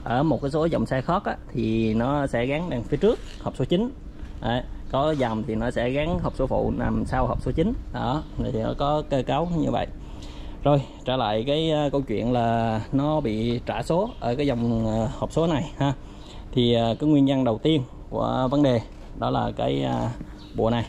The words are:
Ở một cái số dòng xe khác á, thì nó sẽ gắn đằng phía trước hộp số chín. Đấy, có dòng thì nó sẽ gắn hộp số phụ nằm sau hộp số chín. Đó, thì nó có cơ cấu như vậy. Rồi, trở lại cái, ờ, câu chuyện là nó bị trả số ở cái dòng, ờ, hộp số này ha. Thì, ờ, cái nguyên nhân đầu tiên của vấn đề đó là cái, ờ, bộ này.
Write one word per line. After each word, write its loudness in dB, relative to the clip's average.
Ở 2
một 2
cái -2
số 2
dòng 2
xe 0
khác 0
á, -2
thì 2
nó 2
sẽ 0
gắn -2
đằng -4
phía -2
trước 4
hộp -6
số 0
chín. 2
Đấy, 0
có 2
dòng 0
thì -2
nó 0
sẽ 0
gắn 0
hộp -2
số 0
phụ 0
nằm 0
sau 2
hộp -2
số -2
chín. 2
Đó, -2
thì -2
nó -2
có 2
cơ 2
cấu 0
như 0
vậy. 0
Rồi, 6
trở 0
lại 2
cái, 2
ờ, 2
câu 0
chuyện 0
là 2
nó 2
bị 0
trả -4
số 0
ở 0
cái 0
dòng, 2
ờ, 2
hộp -2
số 2
này 0
ha. 2
Thì, 4
ờ, 4
cái 2
nguyên 8
nhân 4
đầu 2
tiên 2
của 0
vấn 4
đề 6
đó 0
là 0
cái, 0
ờ, 0
bộ 2
này. 0